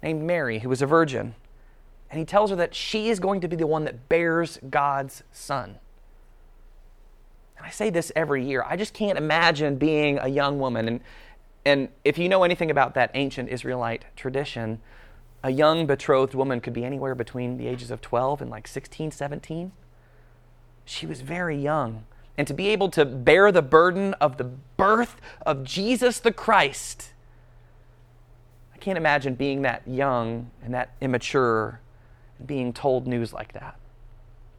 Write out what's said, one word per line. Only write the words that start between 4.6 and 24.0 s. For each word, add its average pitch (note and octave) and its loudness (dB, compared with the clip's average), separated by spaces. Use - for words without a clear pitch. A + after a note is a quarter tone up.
God's C#3 -2
son. A2+ -8
And - -20
I E3 -16
say G#3+ -2
this E3+ 0
every C#3+ 0
year. C3 0
I C#3+ -4
just G3+ -4
can't G3+ -2
imagine D3+ 2
being D3 2
a - -2
young C#3 0
woman. A#2 -2
And, A#2+ -4
and C#3 4
if C#3+ 2
you F3 0
know F#3+ 4
anything F3 2
about C3 2
that B2 2
ancient B2+ -4
Israelite B2 -6
tradition, A#2+ -6
a C3+ -2
young D#3 4
betrothed C3+ 2
woman C3 0
could A#2+ -8
be A#2 -6
anywhere C3+ -6
between B2 -6
the B2 -6
ages B2 -8
of A#2 -10
twelve C3+ -2
and, B2 -10
like, A2+ -14
sixteen, - -10
seventeen. D3 -8
She - -12
was D#3 -10
very D#3+ -4
young. C#3 -2
And D3 -2
to C#3+ -6
be F#3 -2
able G3 2
to D3+ 4
bear D3+ 6
the F3 6
burden F3 4